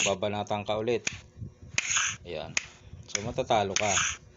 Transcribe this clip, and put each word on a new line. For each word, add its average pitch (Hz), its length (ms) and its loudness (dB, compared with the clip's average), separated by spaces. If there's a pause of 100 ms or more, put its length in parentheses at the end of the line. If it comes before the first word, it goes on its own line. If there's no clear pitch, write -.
babanatan 104 640 0
ka 107 100 2
ulit. 113 300 0 (1200)
Ayan. 80 240 -6 (560)
So, 101 160 -2
matatalo 113 500 2
ka. 104 160 2 (480)